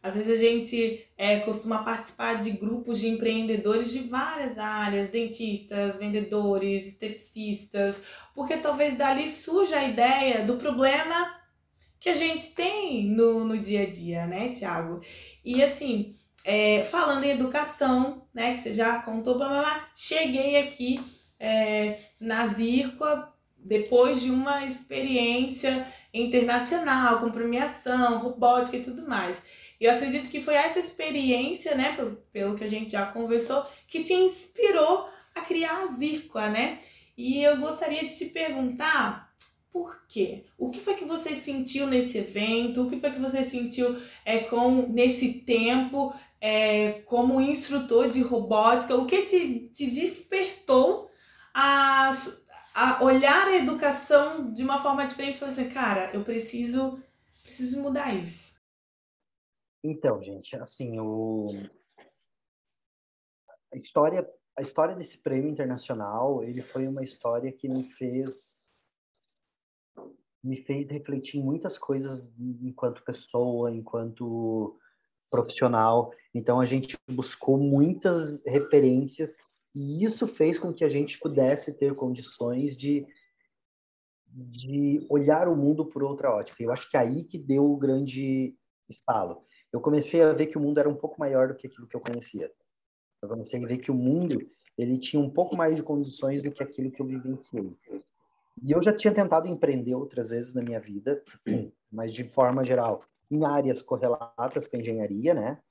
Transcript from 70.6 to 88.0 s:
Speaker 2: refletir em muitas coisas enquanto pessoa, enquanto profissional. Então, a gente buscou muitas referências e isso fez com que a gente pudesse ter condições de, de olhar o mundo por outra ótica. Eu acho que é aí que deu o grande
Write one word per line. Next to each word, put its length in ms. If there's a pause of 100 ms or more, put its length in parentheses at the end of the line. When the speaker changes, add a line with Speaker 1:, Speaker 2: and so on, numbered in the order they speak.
Speaker 2:
refletir 500
em 40
muitas 340
coisas 500 (100)
enquanto 640
pessoa, 680
enquanto 1080 (520)
profissional. 800 (220)
Então, 260
a 60
gente 320 (120)
buscou 480
muitas 880
referências 840 (460)
e 280
isso 240
fez 300
com 160
que 100
a 60
gente 300
pudesse 580
ter 180
condições 800
de, 300 (1200)
de 840
olhar 380
o 80
mundo 300
por 180
outra 300
ótica. 300
Eu 80
acho 180
que 80
é 20
aí 240
que 140
deu 340
o 60
grande 800 (340)